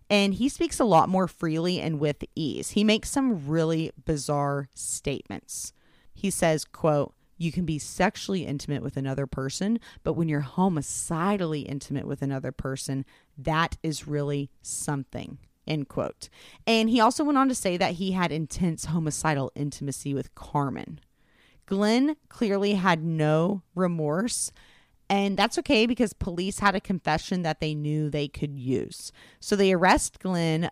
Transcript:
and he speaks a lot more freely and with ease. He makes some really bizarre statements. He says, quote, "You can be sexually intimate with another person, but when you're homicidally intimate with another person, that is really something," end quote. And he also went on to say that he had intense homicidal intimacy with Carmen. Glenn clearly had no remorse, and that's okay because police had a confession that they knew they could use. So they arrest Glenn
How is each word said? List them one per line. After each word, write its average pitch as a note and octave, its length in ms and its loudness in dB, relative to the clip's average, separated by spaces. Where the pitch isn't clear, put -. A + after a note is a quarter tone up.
and G3+ 260 4
he A#3+ 140 0
speaks - 300 -2
a C#4 60 2
lot E3+ 240 6
more F#3 180 2
freely E3 540 -2
and D#3+ 180 -2
with D3 240 -2
ease. G#2+ 340 -4
He G#3 140 2
makes A3 260 2
some A3+ 380 0
really D#3+ 420 0
bizarre C#3+ 680 -2
statements. - 1000 -8
He G3 160 -2
says, D#3+ 340 2
quote, D3 480 0
"You E3+ 140 -2
can F3+ 140 -2
be D3+ 160 -2
sexually - 640 -2
intimate C#3+ 340 -4
with - 160 -6
another C3+ 300 -4
person, F#3 540 -2
but D#3 80 2
when E3 160 0
you're D3 140 0
homicidally E3+ 1200 -2
intimate C#3 440 -6
with C#3 160 -6
another C3+ 300 -4
person, C3+ 520 -6
that D#3+ 460 0
is D#3 240 -4
really C#3+ 420 -2
something," - 760 -8
end D3+ 220 -2
quote. - 400 -6
And A3+ 240 4
he A#3 100 4
also B3 220 4
went D4 160 2
on C4+ 100 4
to B3+ 60 0
say F3+ 220 0
that F3+ 180 0
he F#3 180 -2
had F3 200 0
intense D#3+ 540 -2
homicidal D3+ 680 0
intimacy C#3+ 600 -6
with C3 200 -6
Carmen. - 640 -4
Glenn A3+ 500 4
clearly G3+ 460 0
had F3 300 4
no E3 580 2
remorse, F3 760 0
and G3 280 2
that's G#3+ 220 2
okay B3 280 4
because A3+ 260 2
police F#3 460 -4
had G3+ 160 4
a G3 60 -2
confession F3+ 600 -2
that D#3+ 180 -2
they D#3 160 -2
knew D3+ 340 0
they D3 160 0
could C#3+ 320 -6
use. B2 540 -4
So - 160 -2
they G3 180 6
arrest F#3 460 4
Glenn E3+ 540 0